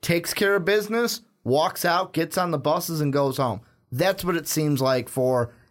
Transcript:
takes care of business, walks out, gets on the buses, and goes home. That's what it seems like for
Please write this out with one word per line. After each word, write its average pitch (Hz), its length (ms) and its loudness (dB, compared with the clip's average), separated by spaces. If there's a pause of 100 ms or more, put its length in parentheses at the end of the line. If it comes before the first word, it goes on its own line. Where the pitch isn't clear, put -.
takes 170 320 -2
care 202 220 2
of 175 80 0
business, 214 560 0 (240)
walks 147 400 0
out, 175 280 0
gets 160 240 -2
on 180 140 0
the 151 80 0
buses, 156 420 -2
and 143 120 0
goes 139 260 0
home. 113 220 -2 (300)
That's 180 340 0
what 170 120 0
it 151 120 -6
seems 147 340 0
like 131 260 0
for 127 420 0 (200)